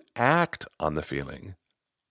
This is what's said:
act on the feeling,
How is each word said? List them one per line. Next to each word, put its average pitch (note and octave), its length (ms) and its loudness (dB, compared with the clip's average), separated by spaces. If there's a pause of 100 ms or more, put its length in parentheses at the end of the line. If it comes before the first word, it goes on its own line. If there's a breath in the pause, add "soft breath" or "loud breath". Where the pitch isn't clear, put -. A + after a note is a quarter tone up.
(160)
act D#3 500 2 (140)
on D#2 160 0
the D2 80 -2
feeling, C#2 500 -8 (580)